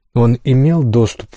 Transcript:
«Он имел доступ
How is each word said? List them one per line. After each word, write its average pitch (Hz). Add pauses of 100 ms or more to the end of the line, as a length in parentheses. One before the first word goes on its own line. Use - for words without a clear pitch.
(140)
«Он 120
имел 147
доступ 113